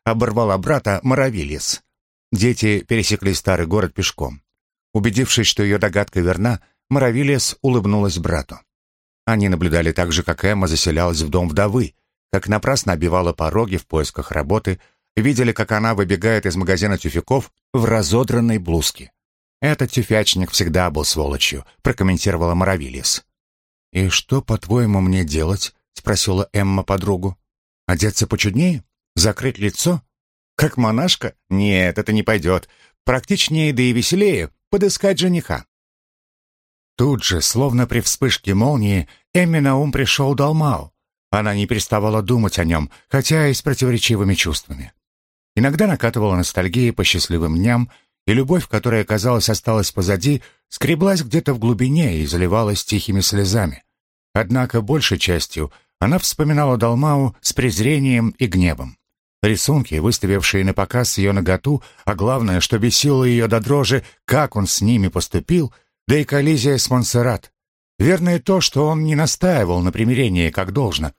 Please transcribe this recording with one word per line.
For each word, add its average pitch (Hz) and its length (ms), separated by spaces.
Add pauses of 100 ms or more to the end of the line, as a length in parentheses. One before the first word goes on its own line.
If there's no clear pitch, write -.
оборвала 113 540
брата 123 440
Маравильес. 117 800 (500)
Дети 107 480
пересекли 101 540
старый 85 320
город 92 280
пешком. 69 480 (500)
Убедившись, 110 540
что - 160
ее 101 160
догадка 98 420
верна, 92 400 (300)
Маравильес 135 720
улыбнулась 104 560
брату. 80 420 (640)
Они 104 240
наблюдали 82 440
также, 87 300
как - 220
Эмма 98 220
заселялась 80 560
в 78 80
дом 87 180
вдовы, 101 460 (360)
как - 180
напрасно 107 440
обивала 87 400
пороги 92 440
в - 100
поисках - 460
работы, 90 480 (360)
видели, 117 360
как 107 200
она 110 220
выбегает 101 520
из 85 100
магазина 95 420
тюфяков 85 540 (200)
в 120 120
разодранной 113 760
блузке. 82 540 (500)
«Этот 139 300
тюфячник 104 580
всегда 87 400
был 76 140
сволочью», 71 600 (180)
прокомментировала 87 720
Маравильес. 80 720 (680)
«И 92 160
что, 131 340
по-твоему, 107 580
мне 92 240
делать?» 80 500 (300)
спросила 98 480
Эмма 98 300
подругу. 95 560 (480)
«Одеться 98 400
почуднее? 120 580 (300)
Закрыть 110 440
лицо? 127 440 (520)
Как - 220
монашка? 123 580 (140)
Нет, 95 480
это 107 160
не 107 100
пойдет. 92 460 (360)
Практичнее, 151 680
да 123 100
и 123 100
веселее 131 580 (180)
подыскать 196 500
жениха». 180 460 (1300)
Тут 131 280
же, 85 160
словно 123 460
при 117 140
вспышке - 520
молнии, 104 560 (240)
Эмме 165 300
на 135 140
ум 139 160
пришел 139 420
Далмау. 139 580 (380)
Она 104 240
не 101 120
переставала 107 560
думать 107 360
о 92 60
нем, 80 260 (180)
хотя 147 400
и 135 60
с - 80
противоречивыми 117 720
чувствами. - 580 (640)
Иногда 143 300
накатывала 113 500
ностальгия 95 560
по - 100
счастливым 82 540
дням, 120 340 (360)
и 104 80
любовь, 135 340
которая, 113 360
казалось, 107 440
осталась 110 420
позади, 101 520 (260)
скреблась 165 540
где-то 139 320
в 120 40
глубине 120 600
и 78 80
заливалась 92 580
тихими 98 360
слезами. 98 640 (500)
Однако 117 480
большей 110 360
частью 80 540 (320)
она 156 140
вспоминала 147 580
Далмау 131 640
с - 120
презрением 123 840
и 127 80
гневом. 85 520 (440)
Рисунки, 110 520
выставившие 98 680
на 95 120
показ 120 420
ее 98 160
наготу, 98 500 (220)
а 104 100
главное, 101 460
что - 180
бесило 131 460
ее 120 220
до 113 140
дрожи, 135 440 (220)
как - 300
он 101 100
с - 160
ними 104 260
поступил, 120 640 (340)
да 139 120
и 147 60
коллизия 143 520
с - 140
Монсеррат. 120 640 (460)
Верно 175 380
и - 20
то, 190 220
что 147 260
он 156 180
не 156 100
настаивал 143 640
на 90 120
примирении, 110 580
как 95 220
должно, 90 460